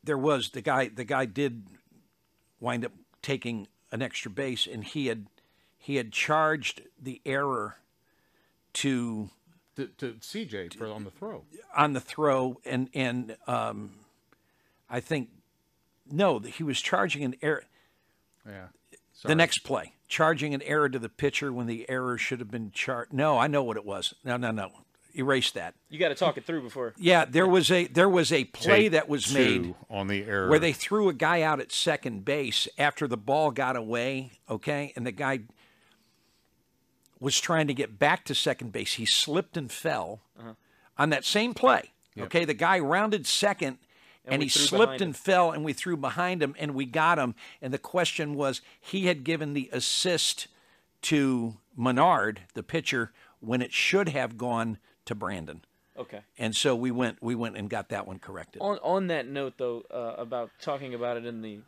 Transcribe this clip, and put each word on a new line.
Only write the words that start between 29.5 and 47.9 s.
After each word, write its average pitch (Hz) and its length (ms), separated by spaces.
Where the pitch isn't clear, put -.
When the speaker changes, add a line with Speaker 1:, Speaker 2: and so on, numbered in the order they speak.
Speaker 1:
made 87 140
Speaker 2:
on 98 180
the 101 160
error. 101 260
Speaker 1:
where 151 100
they 160 140
threw 208 360
a 165 40
guy 160 300
out 151 160
at - 120
second 120 540
base 139 420
after 143 300
the 123 100
ball 139 340
got 127 240
away, 120 560
okay? 143 460
And 120 100
the 123 60
guy 135 300
was 135 200
trying 160 280
to 139 60
get 113 260
back 156 260
to 143 80
second 123 380
base. 104 220
He 113 120
slipped - 520
and 135 140
fell 110 500
Speaker 3:
Uh-huh. 113 140
Speaker 1:
on 147 140
that 135 140
same 226 280
play, - 380
Speaker 2:
Yep. 113 120
Speaker 1:
okay? 170 180
The 143 100
guy 185 240
rounded 180 480
second, 175 500
Speaker 3:
And 135 120
Speaker 1:
and 143 40
Speaker 3:
we 147 60
Speaker 1:
he 131 40
Speaker 3:
threw 143 160
Speaker 1:
slipped 143 160
Speaker 3:
behind - 100
Speaker 1:
and 180 80
Speaker 3:
him. 139 40
Speaker 1:
fell, 180 380
and 151 140
we 147 80
threw 175 240
behind 165 440
him, 143 160
and 147 160
we 135 120
got 156 340
him. 123 160
And 131 120
the 139 40
question 165 580